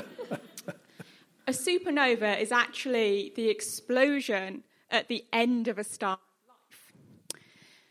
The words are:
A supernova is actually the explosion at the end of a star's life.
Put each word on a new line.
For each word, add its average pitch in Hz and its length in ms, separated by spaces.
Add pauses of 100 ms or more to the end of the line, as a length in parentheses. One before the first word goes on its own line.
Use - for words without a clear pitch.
(1500)
A 262 40
supernova 269 880
is 220 120
actually 226 840
the 226 140
explosion 247 1120 (340)
at - 120
the 226 240
end 233 360
of 196 100
a 208 60
star's 190 340 (300)
life. - 440 (1000)